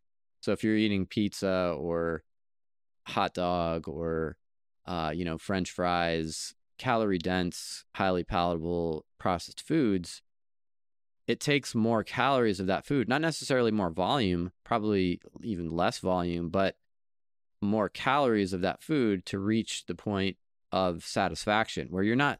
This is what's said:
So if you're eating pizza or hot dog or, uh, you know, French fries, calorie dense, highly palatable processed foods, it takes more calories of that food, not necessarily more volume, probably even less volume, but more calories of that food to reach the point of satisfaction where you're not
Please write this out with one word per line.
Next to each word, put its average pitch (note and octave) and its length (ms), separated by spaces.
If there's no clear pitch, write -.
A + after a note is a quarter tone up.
So A2 100
if G2 120
you're A2 120
eating G#2 320
pizza F#2 680
or E2 480
hot F#2+ 260
dog E2+ 540
or, D#2+ 500
uh, E2 300
you F2+ 100
know, D#2+ 140
French F#2+ 320
fries, E2+ 840
calorie A2 400
dense, F2+ 680
highly F#2 280
palatable E2+ 840
processed - 500
foods, G#2 540
it A#2 120
takes C#3+ 360
more A2+ 280
calories B2 560
of F#2+ 80
that F#2 180
food, B2+ 240
not C3+ 120
necessarily C3+ 500
more G#2 180
volume, F2+ 600
probably G#2 560
even F2 280
less F2 300
volume, F2 500
but F#2+ 260
more G#2 280
calories A#2 640
of F2+ 80
that F2+ 200
food A2+ 440
to - 120
reach G#2+ 480
the F2+ 100
point F#2+ 420
of F2+ 320
satisfaction F#2+ 840
where F#2 140
you're A2 120
not C3+ 240